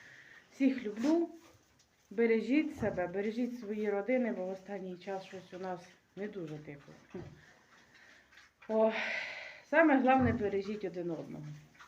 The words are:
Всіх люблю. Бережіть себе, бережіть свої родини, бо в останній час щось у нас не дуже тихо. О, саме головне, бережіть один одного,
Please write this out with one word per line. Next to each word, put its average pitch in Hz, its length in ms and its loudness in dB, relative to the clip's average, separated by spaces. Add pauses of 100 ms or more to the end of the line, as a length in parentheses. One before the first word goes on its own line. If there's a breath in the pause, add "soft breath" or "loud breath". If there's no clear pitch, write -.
(520 loud breath)
Всіх - 320 2
люблю. 269 440 2 (840)
Бережіть 226 680 2
себе, 190 300 0
бережіть 214 540 -2
свої 208 300 -2
родини, 202 420 0
бо 185 140 -4
в 185 40 -4
останній 190 460 -8
час 190 280 -8
щось 185 300 -16
у 180 40 -10
нас 185 220 -6 (360)
не 202 120 -6
дуже 165 300 -8
тихо. 151 340 -16 (1800 loud breath)
О, 220 240 4 (800 loud breath)
саме 294 280 8
головне, 254 340 6
бережіть 202 520 -2
один 175 260 -4
одного, 151 340 -8 (440)